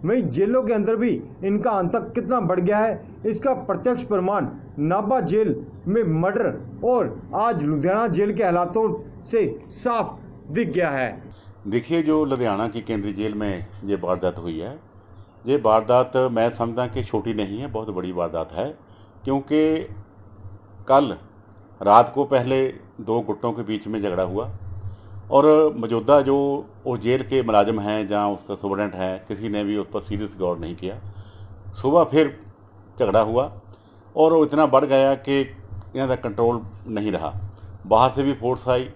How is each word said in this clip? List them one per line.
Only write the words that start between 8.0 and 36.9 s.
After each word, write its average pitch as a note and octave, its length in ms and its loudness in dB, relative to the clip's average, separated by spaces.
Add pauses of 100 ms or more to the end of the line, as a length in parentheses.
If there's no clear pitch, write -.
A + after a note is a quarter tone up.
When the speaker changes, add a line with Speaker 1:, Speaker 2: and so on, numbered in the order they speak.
Speaker 1:
जेल G3+ 260 0
के G#3 100 0
हालातों F3 400 2 (380)
से A3+ 220 0 (280)
साफ A#3 460 -4 (300)
दिख F3 200 -2
गया D#3+ 220 0
है। C3 320 -4 (440)
Speaker 2:
देखिए, B2 360 0
जो D#3 220 2
लुधियाना A#2 440 0
की A2 120 -8
केंद्रीय G#2 320 -4
जेल G#2 220 -4
में G2+ 320 -4 (180)
ये G2 120 -2
वारदात F2+ 420 -2
हुई E2+ 200 -8
है, G#2+ 160 -10 (720)
ये G#3+ 120 2
वारदात B2 580 4 (140)
मैं A#2 200 2
समझदा A#2 360 -4
कि A#2+ 180 -6
छोटी G#2+ 300 -2
नहीं G#2 240 -4
है, C3+ 100 -8
बहुत A2 220 -6
बड़ी F#2 220 -6
वारदात E2 400 -4
है, F#2 140 -4 (580)
क्योंकि D3+ 520 2 (1120)
कल C3+ 280 4 (640)
रात G#2 340 8
को C#3 120 2
पहले C3 400 2 (360)
दो A2+ 200 0
गुटों G#2+ 300 -4
के A2+ 120 -8
बीच G#2 220 -6
में G#2 160 -4
झगड़ा F#2 200 0
हुआ G2 280 -4 (800)
और C#3 160 6 (300)
मौजूदा A#2 460 4
जो C#3 140 2 (480)
वो B2+ 140 -2
जेल B2 240 0
के C3 200 0
मुलाजिम A2 380 4
हैं, G#2 280 -2
जहाँ G#2 220 0
उसका G2 240 -8
सुपरिटेंडेंट G2 400 -4
है, F#2 340 -4
किसी G#2+ 200 -8
ने G#2 160 -4
भी G#2 120 -2
उस G2+ 160 -4
पर G#2+ 100 -4
सीरियस G2+ 360 -6
गौर F2 200 -2
नहीं E2 180 -8
किया। F#2 240 -10 (720)
सुबह D#3 320 4
फिर D3 320 2 (600)
झगड़ा G#2+ 240 4
हुआ A#2 300 0 (600)
और D#3+ 180 6
वो D#3+ 120 6
इतना D3 240 4
बढ़ C3+ 180 6
गया C3+ 300 4
कि C#3 240 0
इन्हां - 680 -6
दा B2+ 80 2
कंट्रोल A#2 440 0 (280)
नहीं G#2 240 -2